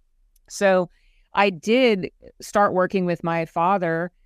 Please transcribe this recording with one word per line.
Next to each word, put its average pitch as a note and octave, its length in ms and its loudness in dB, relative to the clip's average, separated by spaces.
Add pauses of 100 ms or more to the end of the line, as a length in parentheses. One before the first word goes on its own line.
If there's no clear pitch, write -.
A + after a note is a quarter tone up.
(480)
So F#3 400 0 (460)
I G3+ 160 2
did G#3+ 600 0 (300)
start G3+ 340 0
working F#3 320 0
with E3+ 160 -4
my E3 220 -4
father E3+ 680 -2 (140)